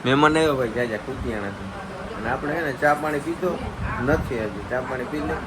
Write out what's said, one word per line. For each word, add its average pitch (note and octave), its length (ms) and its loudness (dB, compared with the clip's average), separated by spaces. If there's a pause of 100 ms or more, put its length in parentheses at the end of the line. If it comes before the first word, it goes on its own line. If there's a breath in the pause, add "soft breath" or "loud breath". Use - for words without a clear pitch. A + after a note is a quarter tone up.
મહેમાન D3 320 6
આવ્યો D#3 200 6
ભાઈ, A#2 200 0
જાજા A#2 300 0
કુતિયાણાથી. G2+ 640 -4 (460)
અને G#2+ 140 -4
આપણે C#3+ 240 -2
હે E3 60 0
ને D3+ 200 -2
ચા D3 140 6
પાણી D3 320 0
પીધો E3+ 240 0 (520)
નથી C3+ 360 2
હજી. G2+ 320 -4
ચા B2+ 180 0
પાણી B2+ 240 -6
પી D3 160 -4
લે D#3+ 60 -2 (120)